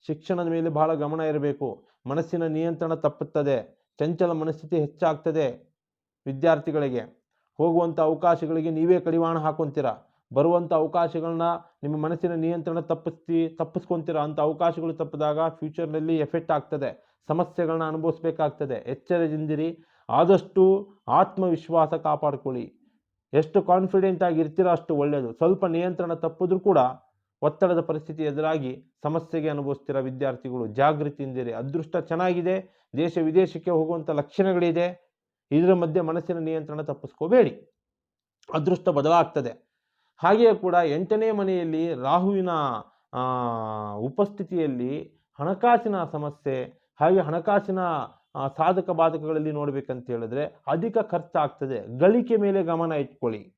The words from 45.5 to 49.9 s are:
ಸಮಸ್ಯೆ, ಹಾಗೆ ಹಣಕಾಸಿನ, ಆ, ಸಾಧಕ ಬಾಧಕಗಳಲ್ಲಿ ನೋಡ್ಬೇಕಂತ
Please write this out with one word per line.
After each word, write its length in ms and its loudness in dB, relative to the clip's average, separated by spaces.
ಸಮಸ್ಯೆ, 580 -6
ಹಾಗೆ 180 6
ಹಣಕಾಸಿನ, 600 0
ಆ, 120 -4
ಸಾಧಕ 420 0
ಬಾಧಕಗಳಲ್ಲಿ 600 0
ನೋಡ್ಬೇಕಂತ 580 -6